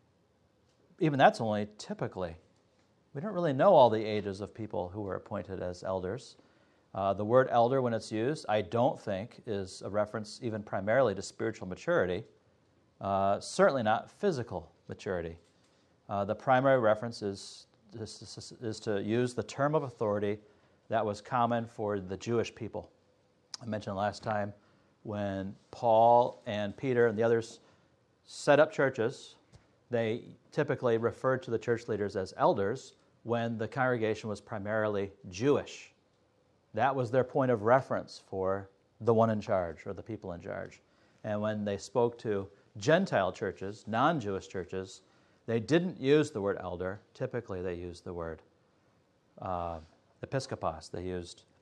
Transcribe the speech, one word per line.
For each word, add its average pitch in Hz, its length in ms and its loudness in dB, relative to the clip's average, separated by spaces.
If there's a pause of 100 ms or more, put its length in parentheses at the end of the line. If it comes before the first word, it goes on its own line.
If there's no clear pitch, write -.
(1000)
Even 147 200 2
that's 190 200 8
only 107 280 0 (100)
typically. 95 580 -8 (800)
We 139 80 -10
don't 208 120 -8
really 170 200 0
know 170 220 6
all 123 160 10
the 110 120 0
ages 101 380 -4
of 98 140 -12
people 101 340 -6
who 104 120 -8
were 98 120 -4
appointed 98 480 -8
as 90 220 -8
elders. 95 540 -6 (580)
Uh, 98 180 2
the 104 120 -2
word 123 260 6
elder, 123 320 4
when 117 100 -2
it's 110 180 -6
used, 120 380 -2
I 107 140 2
don't 120 360 0
think - 460 -6
is 101 380 -6
a 107 80 -6
reference 104 500 -4
even 110 220 -4
primarily 110 500 2
to 95 80 -8
spiritual 110 460 -6
maturity, 92 560 -2 (760)
uh, 98 400 0
certainly 147 440 2
not 107 260 0
physical 120 640 -4 (160)
maturity. 85 500 -6 (720)
Uh, 101 160 -2
the 104 80 -2
primary 131 460 4
reference 113 420 0
is, - 460 -8 (260)
is, - 640 -14
is 110 200 -6
to 101 240 -2
use 120 320 0
the 110 80 -2
term 143 320 -2
of 147 80 0
authority 104 560 -2 (500)
that 110 160 0
was 104 160 -4
common 117 440 0
for 104 340 -4
the 92 180 -8
Jewish 117 380 -2
people. 95 340 -12 (720)
I 120 40 -12
mentioned 107 320 -6
last 101 260 -2
time 104 300 -2 (500)
when 101 500 -4 (160)
Paul 117 760 6
and 104 300 -4
Peter 123 320 4
and 107 100 0
the 113 60 2
others 117 360 0 (680)
set - 340 4
up 156 120 6
churches, 135 640 -2 (540)
they 117 340 -2 (280)
typically 127 460 0
referred 127 460 0
to 123 80 -8
the 110 80 0
church 113 280 -2
leaders 101 280 -2
as 95 220 -4
elders 127 560 0 (300)
when 117 340 -2
the 110 100 -4
congregation 113 640 0
was 101 100 -6
primarily 104 720 -2 (180)
Jewish. 110 640 0 (800)
That 127 220 2
was 123 160 -2
their 123 140 4
point 131 260 2
of 104 120 2
reference 110 640 2
for 98 400 -2 (320)
the 113 120 4
one 113 160 6
in 107 120 0
charge 92 440 -2
or 101 80 -8
the - 100 -12
people 101 300 -10
in 87 80 -10
charge. 95 400 -12 (420)
And 104 180 -4
when 107 240 -2
they 101 120 -2
spoke 120 420 2
to 98 280 -2 (300)
Gentile 120 560 4
churches, 98 540 -6
non-Jewish 107 600 0
churches, 95 540 -8 (460)
they 117 120 0
didn't 170 400 0
use 143 320 4
the 107 100 -6
word 98 200 0
elder. 92 400 -6 (120)
Typically, 113 480 -8
they 90 140 -4
used 87 300 -12
the 95 80 -10
word, 82 280 -8 (1000)
uh, 87 380 -6 (460)
episkopos. 95 640 -6
They 87 120 -8
used 90 400 -8 (180)